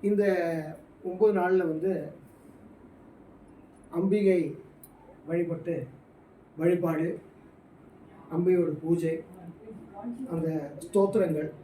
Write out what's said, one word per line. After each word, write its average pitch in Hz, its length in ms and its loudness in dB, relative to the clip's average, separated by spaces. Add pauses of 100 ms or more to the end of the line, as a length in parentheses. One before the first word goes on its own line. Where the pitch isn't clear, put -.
இந்த 202 220 2 (800)
ஒன்பது 190 360 2
நாள்ல 185 180 2
வந்து 160 540 -2 (1800)
அம்பிகை 185 680 2 (680)
வழிபட்டு, 165 600 -4 (720)
வழிபாடு, 170 640 0 (1120)
அம்பிகையோட 175 380 4 (120)
பூஜை, 165 380 0 (1080)
அந்த 160 480 -2
ஸ்தோத்திரங்கள் 180 760 2 (120)